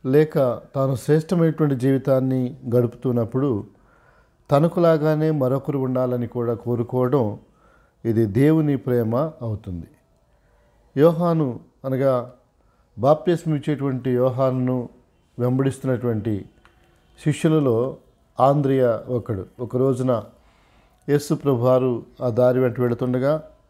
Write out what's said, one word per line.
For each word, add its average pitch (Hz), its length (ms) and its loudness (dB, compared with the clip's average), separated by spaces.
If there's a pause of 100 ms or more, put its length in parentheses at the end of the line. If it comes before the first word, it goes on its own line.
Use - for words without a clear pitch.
లేక 139 560 2 (140)
తాను 135 200 0
శ్రేష్టమైనటువంటి 156 800 0
జీవితాన్ని 131 800 0 (200)
గడుపుతున్నప్పుడు, 120 880 0 (880)
తనకులాగానే 156 800 2
మరొకరు 135 480 -2
ఉండాలని 127 480 -2
కూడా 117 260 -4
కోరుకోవడం, 120 880 -2 (640)
ఇది 113 200 2
దేవుని 143 520 2
ప్రేమ 120 380 -2
అవుతుంది. 110 720 -6 (1120)
యోహాను, 160 640 2 (260)
అనగా 131 480 -2 (640)
బాప్తిస్మం 156 580 0
ఇచ్చేటువంటి 135 540 -4
యోహానును 127 800 0 (500)
వెంబడిస్తున్నటువంటి 120 1080 -2 (760)
శిష్యులలో 139 760 0 (420)
ఆంద్రియ 135 680 2
ఒకడు. 113 380 -6 (140)
ఒక 120 180 -6
రోజున 127 460 0 (840)
యేసు 147 240 0
ప్రభువారు 127 680 0 (180)
ఆ 123 80 -2
దారి 123 300 2
వెంట 123 200 0
వెళుతుండగా 127 640 -2 (260)